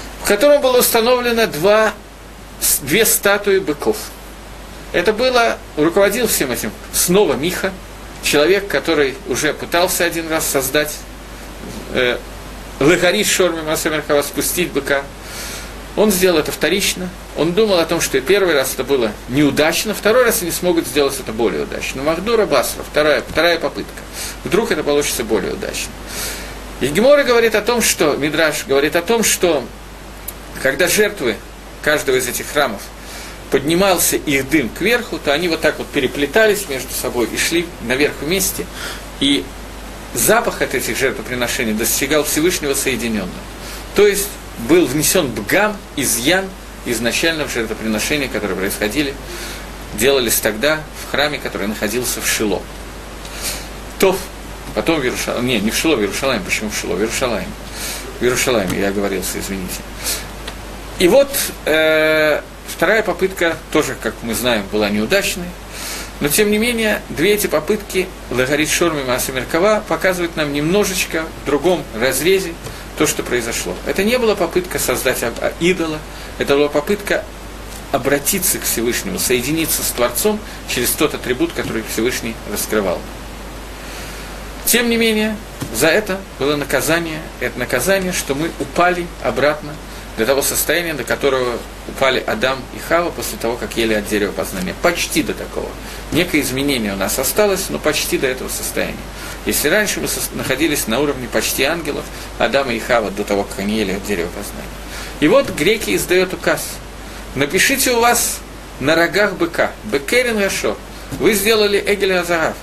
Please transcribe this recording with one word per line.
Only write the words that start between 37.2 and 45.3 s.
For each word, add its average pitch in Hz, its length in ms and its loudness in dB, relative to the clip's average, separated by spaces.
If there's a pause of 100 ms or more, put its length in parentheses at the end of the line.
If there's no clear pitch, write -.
и 120 60 -4
шли 170 300 0 (140)
наверх 131 400 2
вместе. 180 440 -2 (540)
И 139 240 2 (720)
запах 214 480 2
от - 100 -2
этих 113 240 -2
жертвоприношений 120 760 0
достигал 135 500 2
Всевышнего 156 500 0
соединённого. 113 560 -2 (640)
То 208 120 8
есть 196 200 2 (420)
был 170 160 8
внесён 147 440 2
бгам, 143 460 0 (200)